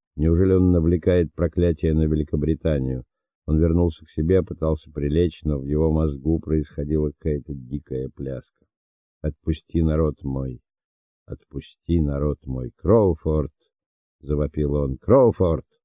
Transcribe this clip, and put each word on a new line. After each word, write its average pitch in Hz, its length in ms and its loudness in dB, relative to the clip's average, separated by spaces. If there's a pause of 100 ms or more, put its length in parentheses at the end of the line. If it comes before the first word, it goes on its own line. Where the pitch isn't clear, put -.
(160)
Неужели 85 380 2
он 92 180 4
навлекает 87 600 2
проклятие 85 640 0
на 80 80 2
Великобританию? 76 1000 -2 (420)
Он 78 120 2
вернулся 82 460 2
к - 60 -20
себе, 87 320 2
пытался 80 480 -4
прилечь, 76 520 -2
но 76 140 -2
в 67 80 -8
его 76 260 0
мозгу 78 480 0
происходила 76 680 -2
какая-то 73 460 -6
дикая 65 540 -8
пляска. - 560 -12 (560)
«Отпусти, 80 600 -4
народ 78 420 0
мой! 67 380 -8 (640)
Отпусти, - 760 -6
народ 71 440 -2
мой! 64 300 -8
Кроуфорд!» — 82 760 0 (680)
завопил 73 560 -2
он. 69 220 -2
«Кроуфорд!» 101 680 2 (200)